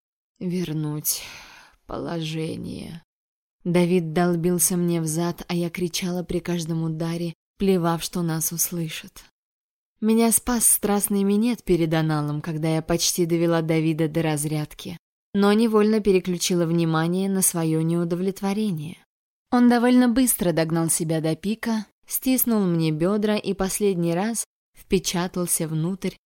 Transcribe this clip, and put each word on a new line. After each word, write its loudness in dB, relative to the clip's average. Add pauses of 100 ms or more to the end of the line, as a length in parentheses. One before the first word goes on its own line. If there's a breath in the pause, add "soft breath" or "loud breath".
(400)
вернуть -4 (640 loud breath)
положение?» -8 (600)
Давид 2
долбился 2
мне 0
в -2
зад, -2
а -4
я -2
кричала -4
при -4
каждом -4
ударе, -4 (240)
плевав, 2
что -4
нас -2
услышат. -6 (760)
Меня 4
спас 2
страстный 2
минет 2
перед 2
аналом, 0
когда -2
я 0
почти 0
довела 2
Давида 2
до -2
разрядки, -4 (360)
но 4
невольно 4
переключила 2
внимание 0
на 0
своё 0
неудовлетворение. -2 (540)
Он 6
довольно 4
быстро 2
догнал 0
себя 0
до 0
пика, -4 (220)
стиснул 0
мне 2
бёдра 0
и -4
последний 0
раз -2 (300)
впечатался -2
внутрь, -4 (100)